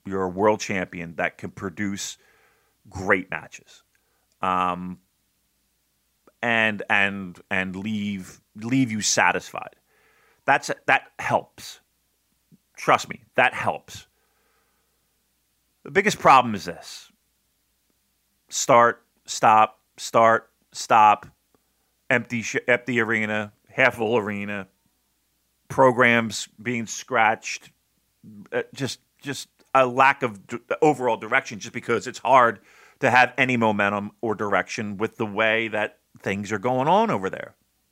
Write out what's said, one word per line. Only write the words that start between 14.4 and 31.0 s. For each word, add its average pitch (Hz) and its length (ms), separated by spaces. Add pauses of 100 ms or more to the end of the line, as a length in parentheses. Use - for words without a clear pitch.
The - 60
biggest 196 280
problem 127 360
is 92 100
this. - 460 (1400)
Start, 120 540 (220)
stop, 110 560 (160)
start, - 540 (220)
stop. 107 540 (840)
Empty 120 320
sh-, - 140 (120)
empty 120 320
arena, 107 520 (180)
half 127 260
full 117 220
arena. 101 500 (1000)
Programs 120 800 (140)
being 117 240
scratched. - 840 (840)
Uh, 120 100 (120)
just, 127 260 (220)
just - 260 (260)
a 131 120
lack 131 360
of 104 240
d-, 120 120 (240)
overall 127 340